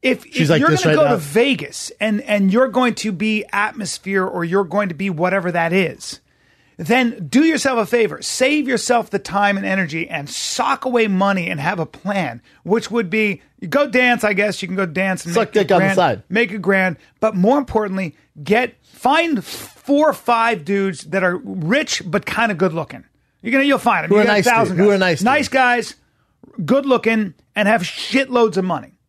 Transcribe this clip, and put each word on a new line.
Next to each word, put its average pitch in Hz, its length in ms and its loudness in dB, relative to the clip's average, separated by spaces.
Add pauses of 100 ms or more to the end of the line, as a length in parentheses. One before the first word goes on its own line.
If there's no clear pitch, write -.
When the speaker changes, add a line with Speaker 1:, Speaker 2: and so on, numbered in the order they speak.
Speaker 1:
If, 254 240 -2
Speaker 2:
She's - 160 -4
Speaker 1:
if 147 100 2
Speaker 2:
like 165 100 4
Speaker 1:
you're 294 80 4
Speaker 2:
this - 160 2
Speaker 1:
gonna 156 100 4
Speaker 2:
right 302 80 4
Speaker 1:
go 285 60 4
Speaker 2:
now. - 60 2
Speaker 1:
to - 20 -2
Vegas 170 800 -2
and, 214 220 0
and 196 320 2
you're 254 160 4
going 247 260 0
to 220 160 -6
be 214 400 -2
atmosphere 196 720 -4
or 180 220 -4
you're 185 180 0
going 196 260 -2
to 170 60 -8
be 190 140 -4
whatever 180 420 -2
that 165 220 0
is, - 480 -2 (560)
then 226 500 0
do 262 160 4
yourself 277 360 0
a 214 60 0
favor. 226 360 0
Save 294 460 0
yourself 240 420 0
the 196 100 -4
time 202 380 0
and 196 80 -6
energy 175 440 -4
and 147 200 -10
sock - 560 -4
away 240 220 2
money 190 420 0
and 175 100 -6
have 170 200 -4
a 160 60 -2
plan, 170 560 -6 (220)
which 214 280 -2
would 220 180 -2
be, 208 320 -2 (280)
go 285 180 2
dance, 247 360 2
I 208 100 0
guess. 202 280 -2
You 190 60 -10
can 175 80 -6
go 190 100 -2
dance 151 400 -4
and 170 80 -8
Speaker 2:
Suck 226 200 2
Speaker 1:
make - 20 0
a 214 120 4
Speaker 2:
dick - 40 2
on 180 80 6
the 190 60 2
Speaker 1:
grand, 190 100 2
Speaker 2:
side. 139 340 2
Speaker 1:
make 208 220 0
a 220 60 -8
grand. 185 400 0 (220)
But 220 160 0
more 208 220 4
importantly, 190 580 -4 (280)
get, 226 400 0
find 294 600 0
four - 680 0
or 269 40 0
five 226 520 -2
dudes 196 400 -2
that 180 180 -2
are 180 140 0
rich 190 680 -4
but 180 200 -4
kinda 220 300 -2
good 175 180 0
looking. 147 320 -10 (360)
You're 226 100 -6
gonna, 269 120 2
you'll 277 140 2
find 190 260 2
'em. 160 60 -6
Speaker 2:
Who 196 60 6
Speaker 1:
You 208 60 6
Speaker 2:
are 208 40 4
Speaker 1:
got - 60 4
a - 20 4
Speaker 2:
nice 208 120 2
to 240 40 4
you. 233 60 4
Speaker 1:
thousand 190 220 2
Speaker 2:
Who 185 80 4
Speaker 1:
guys. 208 80 6
Speaker 2:
are 202 40 4
nice 185 220 2
to 185 60 -2
Speaker 1:
Nice 277 200 2
Speaker 2:
you. - 60 -10
Speaker 1:
guys, 247 440 2 (680)
good 269 200 2
looking, 220 480 2 (220)
and 202 120 2
have 214 160 2
shitloads 240 760 0
of 185 80 0
money. 160 320 -6 (120)